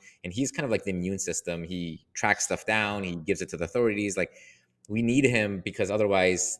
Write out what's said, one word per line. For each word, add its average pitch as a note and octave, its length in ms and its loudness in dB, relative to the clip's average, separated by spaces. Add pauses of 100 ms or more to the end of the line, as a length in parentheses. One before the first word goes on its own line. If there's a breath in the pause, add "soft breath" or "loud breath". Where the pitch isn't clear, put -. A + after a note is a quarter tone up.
(220 loud breath)
And F#2 100 -8
he's B2+ 200 -2
kind D#3 120 -6
of B2+ 60 -2
like G2+ 140 0
the G2 60 -4
immune F#2 280 -2
system. E2+ 460 -6
He E2+ 480 -8
tracks - 320 0
stuff - 220 -2
down. G#2 360 0
He F2 140 -4
gives F2 260 -2
it E2 60 -8
to F2+ 80 -8
the D#2+ 80 -2
authorities. G#2 520 0
Like, F2+ 140 -2 (580 loud breath)
we G#2+ 120 -2
need A#2+ 240 4
him G#2+ 400 2
because G2 260 -2
otherwise F#2+ 680 4